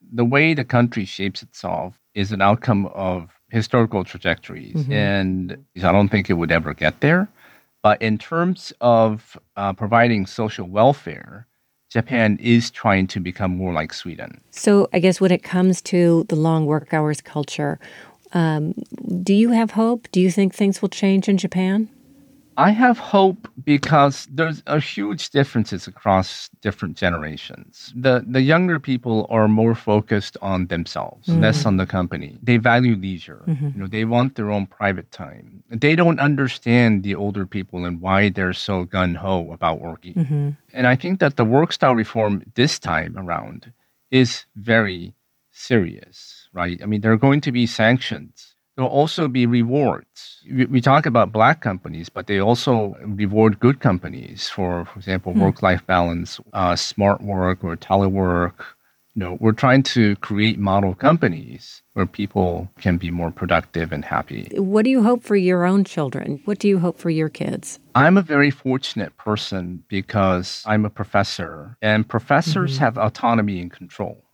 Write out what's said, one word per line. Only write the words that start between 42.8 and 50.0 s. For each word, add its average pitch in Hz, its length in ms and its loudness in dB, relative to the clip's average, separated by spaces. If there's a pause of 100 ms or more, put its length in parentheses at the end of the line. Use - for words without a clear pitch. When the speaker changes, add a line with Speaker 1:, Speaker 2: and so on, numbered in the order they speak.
Speaker 1:
around 90 520 -10 (380)
is 131 360 2 (100)
very 104 580 -2 (380)
serious, - 1040 -4
right? 87 280 -4
I 101 60 -10
mean, 104 140 -4
there 110 100 4
are 110 60 6
going 139 240 4
to 139 100 -4
be 120 160 0
sanctions - 880 -2 (220)
There'll 131 140 -2
also 151 360 0
be 123 200 2
rewards. 120 880 -2 (120)